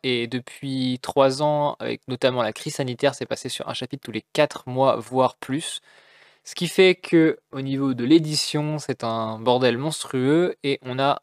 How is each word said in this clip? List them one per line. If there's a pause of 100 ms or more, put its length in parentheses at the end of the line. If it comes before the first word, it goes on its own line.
et
depuis
trois
ans,
avec
notamment
la
crise
sanitaire,
c'est
passé
sur
un
chapitre
tous
les
quatre
mois,
voire
plus. (640)
Ce
qui
fait
que, (140)
au
niveau
de
l'édition,
c'est
un
bordel
monstrueux
et
on
a